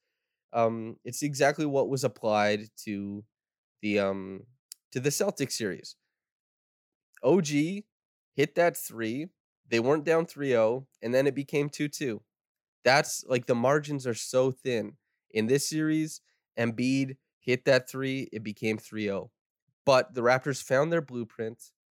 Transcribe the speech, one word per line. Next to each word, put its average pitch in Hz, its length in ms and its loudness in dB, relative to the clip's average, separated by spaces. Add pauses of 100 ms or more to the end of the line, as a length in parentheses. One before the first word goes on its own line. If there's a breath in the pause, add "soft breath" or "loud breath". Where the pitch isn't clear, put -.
(540)
um, 113 520 -2
it's 123 160 -8
exactly 147 460 0
what 135 200 0
was 131 160 -2
applied 107 640 0 (160)
to 101 380 -8 (600)
the, 104 160 2
um, 98 440 -4 (480)
to 135 80 -4
the 139 120 0
Celtics - 400 -2
series. - 440 -8 (1300)
O 170 200 4
G 156 440 -2 (480)
hit 147 220 0
that 170 200 2
three. 113 520 -6 (420)
They 117 100 2
weren't 143 240 2
down 165 220 2
three 143 300 -2
oh, 117 300 2 (160)
and 117 120 -2
then 131 140 4
it 135 60 2
became 143 360 -2
two 147 180 -4
two. 123 340 -6 (600)
That's, 151 420 4
like, 123 200 0
the 127 100 2
margins 139 500 0
are 120 80 -2
so 127 380 0
thin. 113 460 -4 (320)
In 110 180 0
this 139 220 2
series, 156 500 -2 (400)
Embiid 127 560 0 (240)
hit 127 240 0
that 131 260 4
three, 135 440 -6
it 113 100 -8
became 110 340 -4
three 107 320 -6
oh. 98 220 -6 (540)
But 131 280 4
the 127 80 -4
Raptors 127 400 2
found 143 300 2
their 170 100 2
blueprint, 117 720 -10 (200)